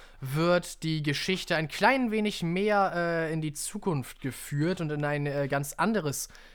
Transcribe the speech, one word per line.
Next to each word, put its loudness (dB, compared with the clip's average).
wird 0
die 0
Geschichte 0
ein 0
klein 4
wenig 0
mehr, 2
äh, 0
in -2
die -4
Zukunft -4
geführt -2
und -2
in -2
ein, 0
äh, 0
ganz -2
anderes 0